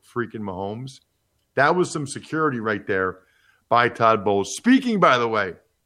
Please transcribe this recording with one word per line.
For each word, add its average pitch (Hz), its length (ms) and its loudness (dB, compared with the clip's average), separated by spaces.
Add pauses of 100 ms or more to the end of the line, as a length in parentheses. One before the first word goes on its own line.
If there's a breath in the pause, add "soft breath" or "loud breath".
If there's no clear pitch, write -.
freaking 117 380 -8
Mahomes. 101 580 -10 (560)
That 147 200 4
was 180 160 0
some 151 140 -8
security 135 540 -4
right 107 260 -4
there 95 340 -2 (480 soft breath)
by 120 220 4
Todd 110 340 2
Bowles. 101 320 -2
Speaking, 247 440 2
by 151 180 4
the 120 100 0
way, 101 260 -2 (320)